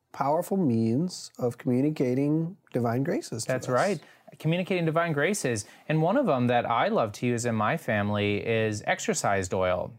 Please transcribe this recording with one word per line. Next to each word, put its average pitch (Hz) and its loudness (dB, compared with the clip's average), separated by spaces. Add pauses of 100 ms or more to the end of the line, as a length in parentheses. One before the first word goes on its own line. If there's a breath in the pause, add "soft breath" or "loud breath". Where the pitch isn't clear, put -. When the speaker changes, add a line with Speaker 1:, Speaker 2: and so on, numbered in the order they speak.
(140)
Speaker 1:
powerful 165 -2
means 127 0
of 117 -2
communicating 147 0 (160)
divine 120 0
graces 170 -4
to - -2
Speaker 2:
That's 131 -4
Speaker 1:
us. 127 0
Speaker 2:
right. 160 2 (400 loud breath)
Communicating 175 0
divine 165 0
graces. 143 0 (220 loud breath)
And 156 2
one 180 2
of 294 2
them 127 2
that 120 2
I 131 2
love 135 0
to - -6
use 120 0
in 117 0
my 110 0
family 104 0
is 110 0
exorcised 107 -2
oil. 92 0